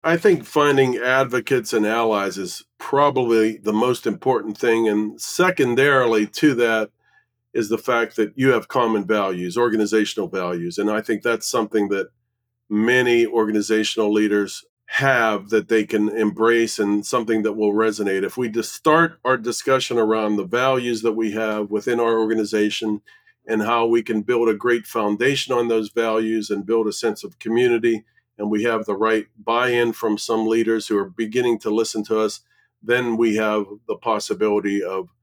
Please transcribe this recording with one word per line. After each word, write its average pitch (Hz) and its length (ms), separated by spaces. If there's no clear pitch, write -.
I 165 100
think 170 300
finding 135 520
advocates 127 760
and 107 120
allies 107 520
is 92 260
probably 120 800
the 104 160
most 120 340
important 107 500
thing. 113 300
And 107 320
secondarily 131 1080
to 147 280
that 113 360
is 110 140
the 110 100
fact 117 380
that 107 220
you 131 140
have 117 180
common 110 360
values, 92 520
organizational 107 720
values. 87 480
And 101 120
I 107 120
think 107 220
that's 117 240
something 107 420
that 98 220
many 120 560
organizational 107 880
leaders 104 500
have 113 600
that 107 180
they 110 160
can 104 260
embrace 110 720
and 104 260
something 110 380
that 107 100
will 107 200
resonate. 104 500
If 92 140
we 123 120
just 110 240
start 165 520
our 127 120
discussion 123 600
around 107 380
the 98 100
values 120 560
that 110 120
we 110 180
have 107 400
within 117 280
our 117 180
organization 107 840
and 107 140
how 117 240
we 117 180
can 107 180
build 117 260
a 110 80
great 120 300
foundation 120 680
on 120 140
those 113 220
values 110 600
and 101 160
build 110 220
a 98 60
sense 107 300
of 92 160
community, 117 680
and 104 140
we 107 120
have 113 220
the 104 100
right 110 320
buy-in 120 560
from 107 240
some 113 300
leaders 113 400
who 107 100
are 98 120
beginning 113 500
to - 100
listen 110 340
to 110 160
us, 107 220
then 120 340
we 113 180
have 107 300
the 104 80
possibility 104 880
of 92 260